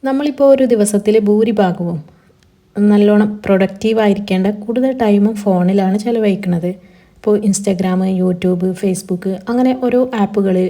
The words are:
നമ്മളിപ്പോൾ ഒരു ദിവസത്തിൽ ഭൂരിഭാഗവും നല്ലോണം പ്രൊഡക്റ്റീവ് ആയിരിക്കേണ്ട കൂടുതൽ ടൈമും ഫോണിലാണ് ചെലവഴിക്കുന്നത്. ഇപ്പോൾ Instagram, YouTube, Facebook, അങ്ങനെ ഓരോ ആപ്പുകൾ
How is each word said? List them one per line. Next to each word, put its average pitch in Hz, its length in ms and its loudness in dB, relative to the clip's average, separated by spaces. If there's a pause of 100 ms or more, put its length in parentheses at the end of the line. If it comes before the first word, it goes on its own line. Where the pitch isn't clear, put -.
നമ്മളിപ്പോൾ 277 480 0
ഒരു 262 180 2
ദിവസത്തിൽ 208 420 0 (140)
ഭൂരിഭാഗവും 202 680 0 (800)
നല്ലോണം 208 540 4 (140)
പ്രൊഡക്റ്റീവ് 196 600 0
ആയിരിക്കേണ്ട 196 420 0 (160)
കൂടുതൽ 254 280 -2 (100)
ടൈമും 208 400 2
ഫോണിലാണ് 190 640 0
ചെലവഴിക്കുന്നത്. 196 640 -2 (480)
ഇപ്പോൾ - 180 -2 (140)
Instagram, 185 540 -2 (180)
YouTube, 180 420 0 (200)
Facebook, 185 420 -4 (260)
അങ്ങനെ 254 220 0 (140)
ഓരോ 247 140 2 (220)
ആപ്പുകൾ 196 340 0 (140)